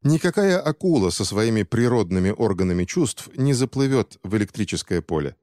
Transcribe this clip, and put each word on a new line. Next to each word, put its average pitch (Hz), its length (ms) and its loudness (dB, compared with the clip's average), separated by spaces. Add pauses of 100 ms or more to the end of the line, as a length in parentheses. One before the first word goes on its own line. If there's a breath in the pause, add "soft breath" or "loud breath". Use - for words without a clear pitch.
Никакая 180 580 2
акула 151 500 0
со 98 140 -4
своими 110 380 0
природными 101 680 0
органами 92 540 0
чувств - 520 -4
не 135 180 2
заплывет 131 680 0
в 101 120 -2
электрическое 98 640 -2
поле. 76 420 -4